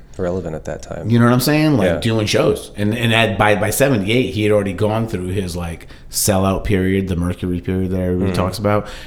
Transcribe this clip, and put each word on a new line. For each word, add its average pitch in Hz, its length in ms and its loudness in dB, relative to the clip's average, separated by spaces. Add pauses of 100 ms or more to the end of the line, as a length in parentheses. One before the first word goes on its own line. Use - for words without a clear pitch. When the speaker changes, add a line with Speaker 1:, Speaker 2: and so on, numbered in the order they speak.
(180)
Speaker 1:
relevant 87 360 -4
at 80 120 -10
that 78 160 -8
time. 82 280 -8
Speaker 2:
you 117 80 4
know 117 80 6
what 120 60 6
I'm 127 80 4
saying? 151 380 2
Like, 98 80 2
Speaker 1:
Yeah. 82 140 0
Speaker 2:
doing 110 260 0
shows. - 500 0
And, 104 200 0
and 117 180 0
at, 107 240 2
by, 107 160 4
by 95 160 0
seventy-eight, 120 640 2
he 107 100 -2
had 104 80 4
already 98 220 2
gone 107 320 0
through 90 220 -4
his, 92 260 -4
like, 85 320 -8 (240)
sellout 95 540 0
period, 95 440 2
the 90 80 -2
Mercury 90 440 -2
period 92 300 -2
that 92 100 -2
everybody 92 320 0
Speaker 1:
Mm-hmm. 87 100 0
Speaker 2:
talks 92 160 -2
about, 104 300 0 (180)